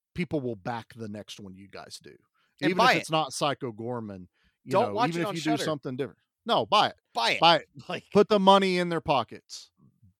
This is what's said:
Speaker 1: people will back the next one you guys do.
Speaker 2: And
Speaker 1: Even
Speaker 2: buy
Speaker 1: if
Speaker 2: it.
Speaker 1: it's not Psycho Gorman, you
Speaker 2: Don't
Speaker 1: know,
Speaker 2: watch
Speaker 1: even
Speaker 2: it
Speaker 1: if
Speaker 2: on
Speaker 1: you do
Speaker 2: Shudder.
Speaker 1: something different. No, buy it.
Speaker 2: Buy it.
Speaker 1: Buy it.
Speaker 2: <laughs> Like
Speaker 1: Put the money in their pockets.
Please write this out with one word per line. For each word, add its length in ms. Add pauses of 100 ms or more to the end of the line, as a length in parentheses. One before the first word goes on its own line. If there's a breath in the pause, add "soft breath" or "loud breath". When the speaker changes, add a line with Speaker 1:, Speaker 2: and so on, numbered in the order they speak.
(160)
Speaker 1:
people 260
will 140
back 400
the 120
next 320
one 160
you 120
guys 340
do. 100 (500)
Speaker 2:
And 100
Speaker 1:
Even 60
Speaker 2:
buy 140
Speaker 1:
if 60
Speaker 2:
it. 40
Speaker 1:
it's 100
not 220
Psycho 380
Gorman, 560 (360)
you 80
Speaker 2:
Don't 180
Speaker 1:
know, 60
Speaker 2:
watch 140
Speaker 1:
even 120
Speaker 2:
it 20
Speaker 1:
if 60
Speaker 2:
on 60
Speaker 1:
you 60
do 100
Speaker 2:
Shudder. 120
Speaker 1:
something 340
different. 220 (260)
No, 200
buy 240
it. 60 (180)
Speaker 2:
Buy 180
it. 80
Speaker 1:
Buy 180
it. 100 (100)
Speaker 2:
<laughs> 120
Like 140 (100)
Speaker 1:
Put 160
the 100
money 400
in 100
their 120
pockets. 680 (500)